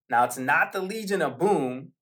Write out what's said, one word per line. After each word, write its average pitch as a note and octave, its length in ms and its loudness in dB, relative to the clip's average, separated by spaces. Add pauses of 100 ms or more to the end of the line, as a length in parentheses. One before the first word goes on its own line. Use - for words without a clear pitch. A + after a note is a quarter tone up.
(100)
Now, A#2+ 140 4
it's B2 140 -2
not C#3+ 340 2
the F#3+ 100 -4
Legion G3 400 -2
of C3 160 -2
Boom, C#3+ 640 0